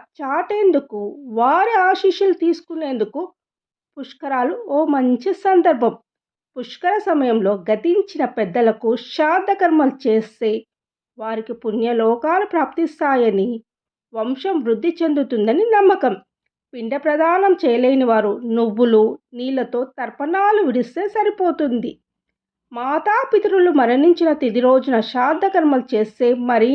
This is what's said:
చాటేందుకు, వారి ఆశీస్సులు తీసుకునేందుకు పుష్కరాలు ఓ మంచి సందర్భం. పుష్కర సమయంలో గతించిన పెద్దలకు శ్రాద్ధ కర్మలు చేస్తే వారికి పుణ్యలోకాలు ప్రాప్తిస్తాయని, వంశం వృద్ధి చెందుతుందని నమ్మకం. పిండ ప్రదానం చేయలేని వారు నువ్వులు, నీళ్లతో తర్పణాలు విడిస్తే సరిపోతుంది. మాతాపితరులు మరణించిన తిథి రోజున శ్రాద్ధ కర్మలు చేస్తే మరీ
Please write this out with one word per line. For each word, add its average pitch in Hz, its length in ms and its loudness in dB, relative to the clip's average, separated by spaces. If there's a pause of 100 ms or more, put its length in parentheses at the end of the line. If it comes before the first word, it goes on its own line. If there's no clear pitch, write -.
(180)
చాటేందుకు, 320 840 -2 (320)
వారి 311 460 0
ఆశీస్సులు 381 540 2
తీసుకునేందుకు 311 880 -4 (760)
పుష్కరాలు 269 580 -6 (140)
ఓ 294 160 0
మంచి 254 500 0
సందర్భం. 339 600 2 (640)
పుష్కర 349 420 -4
సమయంలో 254 540 0 (200)
గతించిన 339 520 -2
పెద్దలకు 226 720 -2
శ్రాద్ధ 330 560 -2
కర్మలు 311 560 0
చేస్తే 220 420 -2 (680)
వారికి 220 340 -8
పుణ్యలోకాలు 233 960 -2
ప్రాప్తిస్తాయని, 269 1000 0 (680)
వంశం 262 460 -4
వృద్ధి 226 300 -2 (120)
చెందుతుందని 277 640 0
నమ్మకం. 392 500 2 (600)
పిండ 226 220 -8
ప్రదానం 320 560 2
చేయలేని 254 520 2
వారు 214 280 2 (120)
నువ్వులు, 226 760 2 (160)
నీళ్లతో 247 500 -6
తర్పణాలు 330 800 -2
విడిస్తే 247 460 -2
సరిపోతుంది. 330 840 -2 (800)
మాతాపితరులు 359 1000 0
మరణించిన 302 600 4
తిథి 247 280 -2
రోజున 254 400 2
శ్రాద్ధ 277 460 -2
కర్మలు 302 480 0
చేస్తే 220 400 0
మరీ 247 400 0